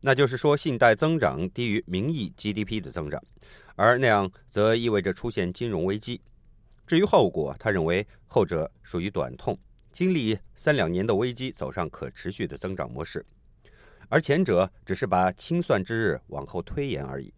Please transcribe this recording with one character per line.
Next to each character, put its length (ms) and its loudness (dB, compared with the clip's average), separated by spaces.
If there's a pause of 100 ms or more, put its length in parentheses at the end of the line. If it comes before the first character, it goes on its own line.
那 140 4
就 120 4
是 100 -2
说 200 4
信 220 -2
贷 160 8
增 240 0
长 320 0
低 200 -2
于 160 0
名 240 -2
义 260 -6
G 160 -4
D 120 -4
P 160 -6
的 100 -12
增 200 -8
长， 100 -6 (560)
而 220 4
那 80 2
样 240 4 (180)
则 280 4
意 120 0
味 120 4
着 120 0
出 180 -6
现 220 -2
金 180 -6
融 140 -2
危 140 -2
机。 220 -8 (680)
至 120 4
于 60 6
后 240 6
果， 300 -2
他 120 0
认 140 2
为 220 2 (200)
后 180 4
者 260 -4 (120)
属 180 -6
于 80 -4
短 280 -4
痛， 220 -6 (340)
经 200 0
历 260 0 (160)
三 220 0
两 140 0
年 160 0
的 80 2
危 180 0
机， 180 -8
走 200 -8
上 180 -4
可 220 -12
持 200 -10
续 160 -6
的 100 -10
增 200 -8
长 140 -6
模 140 -8
式， 200 -10 (840)
而 120 4
前 240 2
者 260 4 (140)
只 100 -4
是 120 -4
把 260 4
清 300 -4
算 200 0
之 140 -4
日 300 0
往 180 -10
后 160 -8
推 280 -6
延 160 -4
而 180 -10
已。 160 -16